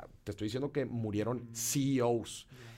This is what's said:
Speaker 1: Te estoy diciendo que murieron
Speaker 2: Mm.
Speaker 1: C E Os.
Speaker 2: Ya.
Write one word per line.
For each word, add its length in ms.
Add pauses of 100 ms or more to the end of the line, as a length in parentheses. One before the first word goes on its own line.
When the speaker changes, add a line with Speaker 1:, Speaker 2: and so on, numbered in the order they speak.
(240)
Speaker 1:
Te 80
estoy 160
diciendo 240
que 140
murieron 640
Speaker 2:
Mm. 60
Speaker 1:
C 240 (180)
E 40
Os. 480
Speaker 2:
Ya. 80 (200)